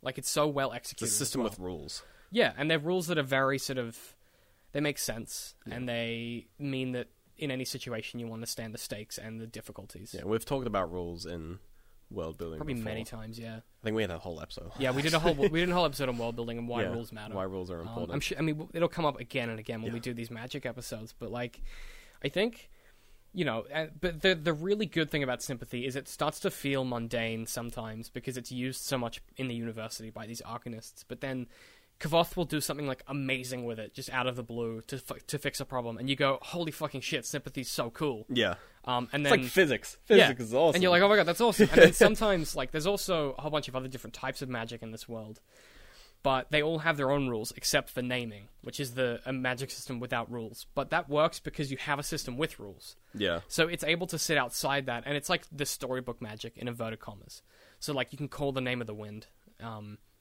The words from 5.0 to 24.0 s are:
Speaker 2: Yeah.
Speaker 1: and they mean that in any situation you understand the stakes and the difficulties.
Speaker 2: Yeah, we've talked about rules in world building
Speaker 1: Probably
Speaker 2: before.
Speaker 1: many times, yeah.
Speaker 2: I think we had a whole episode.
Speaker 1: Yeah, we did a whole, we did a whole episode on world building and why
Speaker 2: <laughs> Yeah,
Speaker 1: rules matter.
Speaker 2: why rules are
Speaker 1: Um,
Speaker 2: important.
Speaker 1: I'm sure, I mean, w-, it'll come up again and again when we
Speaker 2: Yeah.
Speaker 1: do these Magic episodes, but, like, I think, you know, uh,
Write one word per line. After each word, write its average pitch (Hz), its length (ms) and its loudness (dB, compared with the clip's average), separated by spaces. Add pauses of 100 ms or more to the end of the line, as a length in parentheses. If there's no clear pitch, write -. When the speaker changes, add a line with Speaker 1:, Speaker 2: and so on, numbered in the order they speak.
Speaker 2:
Yeah. 113 80 -10
Speaker 1:
and 123 140 -4
they 117 580 -4 (120)
mean 131 340 -4
that 123 160 -4 (280)
in 147 140 -4
any 127 140 -4
situation 120 560 -8
you 117 120 -6
understand 113 420 -8
the - 40 -10
stakes - 400 -10
and 113 220 -10
the 113 60 -10
difficulties. 101 680 -14
Speaker 2:
Yeah, - 80 -8
we've 110 200 2
talked 135 220 0
about 95 260 2
rules 85 340 -6
in 85 320 -6 (520)
world 82 280 -6
building 82 200 -6
Speaker 1:
Probably 143 160 -4
Speaker 2:
before. 117 180 -4
Speaker 1:
many 113 120 -6
times, 113 340 -12
yeah. 113 180 -10
Speaker 2:
I - 280 -18
think 110 120 0
we 110 60 2
had 95 80 0
a 82 80 -4
whole 82 220 -8
episode. 82 380 -12
Speaker 1:
Yeah, 131 140 2
we 135 100 0
did 160 120 4
a 160 40 4
whole, 165 160 4
we 165 140 4 (120)
did 180 100 2
a 175 40 2
whole 180 120 6
episode 135 220 0
on 120 100 -2
world 117 180 -2
building 117 220 -4
and 117 100 -6
why 117 140 -2
Speaker 2:
<laughs> - 0 -
Yeah, 90 100 0
Speaker 1:
rules 117 200 -6
matter. 107 220 -12
Speaker 2:
why 95 100 0
rules 92 260 -4
are 85 100 -6
Speaker 1:
Um, 85 80 -8
Speaker 2:
important. 90 240 -6
Speaker 1:
I'm 147 80 0
sure, - 180 -4
I 160 40 0
mean, 156 140 0
w-, 156 180 -10
it'll 165 140 2
come 165 180 -2
up 143 140 0
again 120 280 -4
and 113 100 -4
again 110 240 -6
when 113 100 -4
we 117 60 -4
Speaker 2:
Yeah. 113 40 -8
Speaker 1:
do 123 120 -4
these 113 160 -8
Magic 127 360 -8
episodes, 113 500 -10
but, 110 140 -8
like, 120 320 -6 (600)
I 143 40 2
think, 220 400 -2 (640)
you 180 120 0
know, 113 280 0
uh, 156 140 -2 (140)